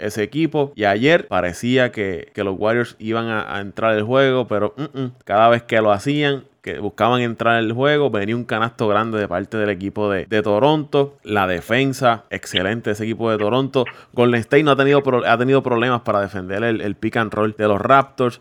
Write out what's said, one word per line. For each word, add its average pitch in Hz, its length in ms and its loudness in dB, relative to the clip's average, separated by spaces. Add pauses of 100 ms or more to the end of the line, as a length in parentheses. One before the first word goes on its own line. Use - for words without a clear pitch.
ese 104 240 -4
equipo. 143 500 -2
Y 104 120 -2
ayer 123 420 2
parecía 113 640 0
que, 98 420 -6
que 107 80 -4
los 95 160 -4
Warriors 113 400 -2
iban 113 300 -4
a, 107 260 -4
a 101 60 -6
entrar 101 320 -2
al 107 100 2
juego, 127 460 2
pero, 104 280 -2
mm, 135 260 -8
mm, 127 100 -6 (120)
cada 110 260 4
vez 117 120 2
que 113 180 0
lo 107 120 4
hacían, 139 540 -2 (180)
que 85 140 -8
buscaban 107 420 0
entrar 117 360 0
al 113 180 0
juego, 143 340 2
venía 107 260 -2
un 120 120 -6
canasto 117 420 -2
grande 110 300 0
de 101 100 -2
parte 95 300 -4
del 104 100 0
equipo 101 420 -4
de, 95 140 -2
de 107 160 0
Toronto. 139 840 0
La 104 240 0
defensa, 117 840 0
excelente 104 640 -4
ese 104 120 -4
equipo 113 260 -2
de 110 60 2
Toronto. 123 480 0 (300)
Golden 120 260 2
State 143 220 2
no 151 80 2
ha 135 60 4
tenido 139 260 4
pro-, 127 240 0
ha 117 100 4
tenido 131 260 2
problemas 120 380 0
para 101 220 0
defender 98 420 -6
el, 113 160 0
el 101 160 -6
pick 110 220 -4
and 110 160 -2
roll 107 200 0
de 107 140 0
los 101 140 2
Raptors. 127 580 2